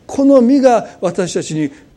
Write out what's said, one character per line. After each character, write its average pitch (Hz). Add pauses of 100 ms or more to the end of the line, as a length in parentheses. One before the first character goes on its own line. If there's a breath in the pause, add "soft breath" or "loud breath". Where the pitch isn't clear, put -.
こ 277
の 277
実 254
が 240
私 180
た 170
ち -
に 151 (260 loud breath)